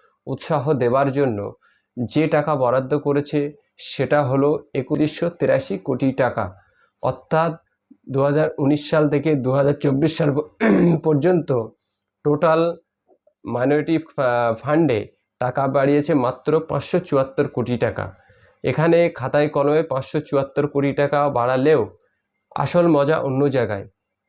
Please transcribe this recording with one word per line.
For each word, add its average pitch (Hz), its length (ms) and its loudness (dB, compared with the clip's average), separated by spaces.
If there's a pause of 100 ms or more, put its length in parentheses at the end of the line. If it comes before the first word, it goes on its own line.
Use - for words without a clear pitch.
(280)
উৎসাহ 143 460 -2
দেবার 131 380 2
জন্য 110 420 -2 (440)
যে 147 300 0
টাকা 151 280 0
বরাদ্দ 131 420 0
করেছে 143 560 -2 (240)
সেটা 143 460 -2
হলো 135 500 0
একত্রিশশো 151 560 -2
তিরাশি 135 480 -2
কোটি 135 340 -2
টাকা। 113 440 -2 (460)
অর্থাৎ 160 500 -2 (580)
দু 135 120 0
হাজার 147 360 2
উনিশ 147 320 0
সাল 151 200 2
থেকে 147 260 0
দু 127 160 -2
হাজার 143 220 2
চব্বিশ 143 440 0
সাল 151 160 0
প-, 147 160 -4 (100)
<clears throat> 180 440 2
পর্যন্ত 156 460 2 (720)
টোটাল 160 520 2 (720)
মাইনরিটি 147 520 0
ফা-, 120 580 -2
ফান্ডে 135 520 0 (320)
টাকা 131 280 -2
বাড়িয়েছে 143 460 2
মাত্র 143 460 0
পাঁচশো 147 400 -4
চুয়াত্তর 143 480 -2
কোটি 120 300 -4
টাকা। 101 360 -4 (500)
এখানে 165 460 2
খাতায় 147 400 0
কলমে 147 340 2
পাঁচশো 135 360 -4
চুয়াত্তর 143 480 -2
কোটি 143 260 0
টাকা 143 360 0
বাড়ালেও 127 520 2 (760)
আসল 170 320 2
মজা 147 320 4
অন্য 135 320 0
জায়গায়। 104 340 -2 (440)